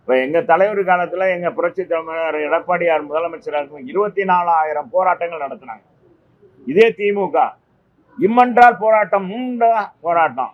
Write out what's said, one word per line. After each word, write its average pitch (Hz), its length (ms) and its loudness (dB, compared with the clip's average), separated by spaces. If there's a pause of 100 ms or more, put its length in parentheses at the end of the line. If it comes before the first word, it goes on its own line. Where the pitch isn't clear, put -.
இப்ப - 120 -4 (140)
எங்க 156 120 0 (120)
தலைவர் 196 400 2
காலத்துல 180 340 0 (120)
எங்க 175 200 -4
புரட்சி 170 300 -4
தலைவர் 160 500 -4 (100)
எடப்பாடியார் 165 640 0
முதலமைச்சராக 156 540 -6
இருக்கும் 143 300 -14
இருபத்தி 202 380 -2
நாலாயிரம் 160 640 0
போராட்டங்கள் 175 500 0
நடத்தினாங்க. 120 400 -14 (840)
இதே 180 200 4 (120)
தி 202 180 -2
மு 196 80 0 (100)
க 165 40 2 (800)
இம்மென்றால் 240 640 4
போராட்டம், 208 440 2 (100)
உண்டா 240 360 0 (320)
போராட்டம். 156 500 0